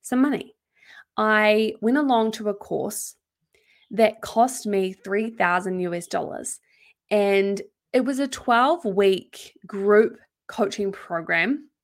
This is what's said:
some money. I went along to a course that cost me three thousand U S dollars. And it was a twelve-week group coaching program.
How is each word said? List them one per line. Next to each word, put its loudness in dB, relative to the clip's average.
some 0
money. -2
I 2
went 2
along 2
to -6
a -2
course -8
that 2
cost 0
me -2
three -4
thousand -2
U -4
S -8
dollars. -8
And 2
it 2
was -2
a -2
twelve-week 0
group 2
coaching -2
program. -2